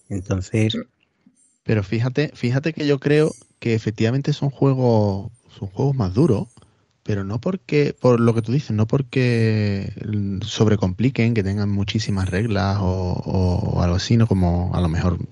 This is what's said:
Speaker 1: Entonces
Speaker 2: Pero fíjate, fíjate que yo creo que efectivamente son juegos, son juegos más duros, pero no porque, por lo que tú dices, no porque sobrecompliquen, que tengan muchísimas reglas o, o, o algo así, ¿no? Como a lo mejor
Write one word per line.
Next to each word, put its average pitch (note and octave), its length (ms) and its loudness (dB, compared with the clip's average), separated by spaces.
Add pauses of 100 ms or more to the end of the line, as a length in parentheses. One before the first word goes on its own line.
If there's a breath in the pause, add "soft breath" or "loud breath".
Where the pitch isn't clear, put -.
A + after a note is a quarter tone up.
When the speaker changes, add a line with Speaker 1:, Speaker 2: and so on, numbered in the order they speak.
Speaker 1:
Entonces G2+ 680 -2 (840)
Speaker 2:
Pero G#2+ 200 0
fíjate, B2 500 -2
fíjate C3+ 400 -2
que D3+ 140 -4
yo C#3+ 120 2
creo D3+ 360 2 (240)
que A2+ 160 0
efectivamente A2+ 580 0
son C#3+ 160 -4
juegos, A2+ 840 2 (280)
son G2 100 -10
juegos C3+ 260 -2
más F#2+ 180 -2
duros, A#2+ 340 2 (560 soft breath)
pero G2 200 -2
no G#2 160 -6
porque, D3 600 -2
por B2 200 4
lo A#2 140 4
que A2 80 -2
tú A2+ 100 -4
dices, C#3 200 -2
no G#2+ 160 2
porque A2+ 1040 0 (480)
sobrecompliquen, A2 920 2
que G#2 80 0
tengan G2+ 260 -2
muchísimas G2+ 600 -2
reglas G2 500 0
o, F#2+ 60 0 (280)
o, F#2 420 0 (220)
o F2 60 2
algo F2+ 140 2
así, A#2 200 2
¿no? A2+ 100 4
Como F2+ 460 2
a E2+ 80 0
lo F2 80 2
mejor F2 300 0 (120)